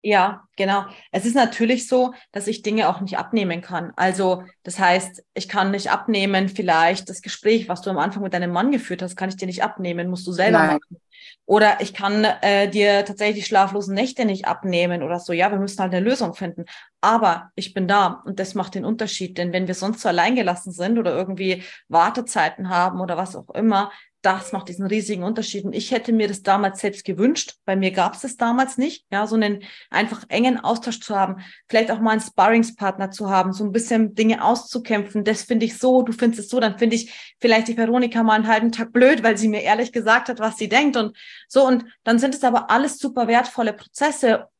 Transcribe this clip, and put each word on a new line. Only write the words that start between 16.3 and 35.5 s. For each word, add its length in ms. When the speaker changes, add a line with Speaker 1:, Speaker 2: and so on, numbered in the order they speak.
Speaker 1:
finden. 300
Aber 540
ich 180
bin 140
da 380
und 140
das 140
macht 220
den 100
Unterschied. 540
Denn 140
wenn 140
wir 80
sonst 260
so 80
allein 260
gelassen 360
sind 280
oder 160
irgendwie 480
Wartezeiten 840
haben 320
oder 160
was 180
auch 200
immer, 360
das 320
macht 160
diesen 180
riesigen 340
Unterschied. 440
Und 100
ich 160
hätte 200
mir 160
das 140
damals 380
selbst 260
gewünscht. 580
Bei 120
mir 160
gab's 300
das 160
damals 420
nicht, 320
ja, 160
so 80
einen 260
einfach 380
engen 300
Austausch 400
zu 160
haben, 280
vielleicht 220
auch 80
mal 140
einen 80
Sparringspartner 880
zu 180
haben, 240
so 100
ein 80
bisschen 440
Dinge 280
auszukämpfen. 840
Das 180
finde 240